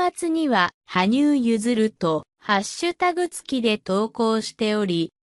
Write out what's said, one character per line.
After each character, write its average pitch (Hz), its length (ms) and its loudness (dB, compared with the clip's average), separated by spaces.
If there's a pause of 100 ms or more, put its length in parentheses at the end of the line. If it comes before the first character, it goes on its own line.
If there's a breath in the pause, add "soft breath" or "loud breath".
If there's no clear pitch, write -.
(140)
末 349 160 -4
に 320 200 0
は、 190 220 2 (140)
羽 185 220 0 (140)
生 294 180 4
結 226 360 2
弦 220 140 2
と、 160 380 -2 (100)
ハ 208 200 0
ッ 196 60 -2
シ - 260 -6
ュ 349 40 -2
タ 359 200 0
グ 349 160 -2
付 - 180 -18
き 262 140 -2
で 220 160 0
投 208 320 -2
稿 220 320 0
し - 160 -10
て 214 180 -2
お 208 100 0
り、 170 280 -2 (100)